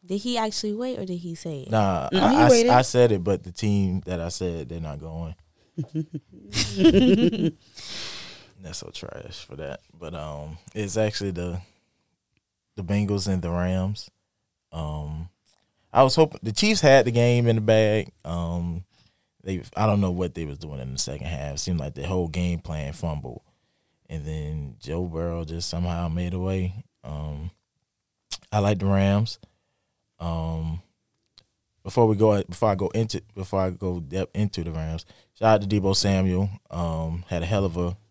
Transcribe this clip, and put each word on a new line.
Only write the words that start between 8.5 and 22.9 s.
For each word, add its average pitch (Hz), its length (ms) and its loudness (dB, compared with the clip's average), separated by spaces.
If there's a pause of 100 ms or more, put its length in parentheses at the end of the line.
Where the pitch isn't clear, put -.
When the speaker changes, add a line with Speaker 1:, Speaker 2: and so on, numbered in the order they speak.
Speaker 2:
That's - 180 -12
so - 140 -12
trash - 520 -14
for - 120 -16
that. 71 240 -10 (180)
But, 82 160 -10
um, 76 440 -10 (160)
it's 101 220 -2
actually 104 360 0
the, 87 280 -4 (1160)
the 208 60 -8
Bengals 202 460 0
and 92 140 0
the 85 80 -4
Rams. 92 600 -2 (600)
Um, 78 560 -8 (640)
I 131 100 8
was 131 120 6
hoping, 160 280 4
the 113 100 -4
Chiefs 208 280 4
had 135 240 8
the 123 60 2
game 120 360 4
in 113 100 4
the 110 60 0
bag. 110 480 4 (140)
Um, 85 600 -4 (580)
they, 92 200 -6 (140)
I 107 100 2
don't 104 140 4
know 95 120 2
what 90 220 -2
they 82 100 -6
was 71 140 -8
doing 73 220 -10
in 64 120 -8
the 65 60 -8
second - 280 -6
half. 73 320 -6
Seemed 87 220 -2
like 69 140 -8
the 71 120 -8
whole 92 220 -2
game 87 320 -2
plan 76 320 -8